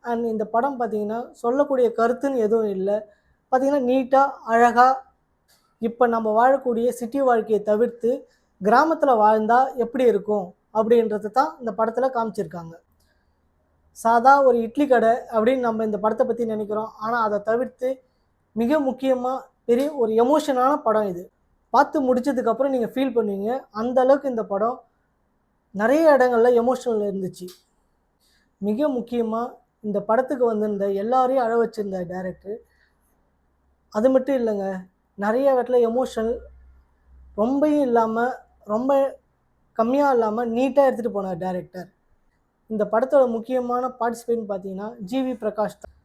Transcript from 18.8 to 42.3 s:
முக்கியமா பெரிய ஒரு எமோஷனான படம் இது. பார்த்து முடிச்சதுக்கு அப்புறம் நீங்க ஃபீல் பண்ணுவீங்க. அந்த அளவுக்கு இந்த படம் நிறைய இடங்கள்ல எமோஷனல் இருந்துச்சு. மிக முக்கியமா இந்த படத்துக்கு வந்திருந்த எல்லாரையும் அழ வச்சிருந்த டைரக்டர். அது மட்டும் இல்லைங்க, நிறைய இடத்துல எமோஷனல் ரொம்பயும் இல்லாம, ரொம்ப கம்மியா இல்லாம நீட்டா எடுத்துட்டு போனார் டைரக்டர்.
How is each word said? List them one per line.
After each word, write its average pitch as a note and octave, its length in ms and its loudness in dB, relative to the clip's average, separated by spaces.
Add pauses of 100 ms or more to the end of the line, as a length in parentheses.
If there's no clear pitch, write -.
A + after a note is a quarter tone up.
முக்கியமா C4 600 -2 (240)
பெரிய C4+ 280 0
ஒரு A#3 200 -2
எமோஷனான C4+ 680 2
படம் G#3+ 260 0
இது. F3+ 220 -10 (400)
பார்த்து C4+ 440 2
முடிச்சதுக்கு B3 340 -2
அப்புறம் C4+ 240 0
நீங்க A#3+ 140 -2
ஃபீல் B3+ 300 -4
பண்ணுவீங்க. G#3+ 440 -2 (100)
அந்த A#3+ 300 -2
அளவுக்கு C#4 280 4
இந்த A3+ 160 -4
படம் G#3+ 400 -4 (840)
நிறைய C#4 420 4
இடங்கள்ல B3 500 4
எமோஷனல் B3 380 -2
இருந்துச்சு. F#3+ 460 -6 (1120)
மிக G#3+ 300 -2
முக்கியமா A#3 680 -4 (240)
இந்த G3+ 180 -2
படத்துக்கு B3+ 440 0
வந்திருந்த G#3 460 -2
எல்லாரையும் B3+ 540 0
அழ A3+ 220 0
வச்சிருந்த G3 400 -8
டைரக்டர். F#3 520 -10 (1300)
அது A3 220 0
மட்டும் C4 360 0
இல்லைங்க, G3 320 -4 (360)
நிறைய B3 400 0
இடத்துல B3 220 0 (140)
எமோஷனல் A#3+ 480 -4 (960)
ரொம்பயும் C#4+ 440 0
இல்லாம, A#3 540 0 (300)
ரொம்ப C4 540 0 (540)
கம்மியா C4+ 400 0
இல்லாம A3+ 340 0
நீட்டா C4 400 2
எடுத்துட்டு A3 360 -2
போனார் F#3 160 -6
டைரக்டர். F3+ 500 -8 (760)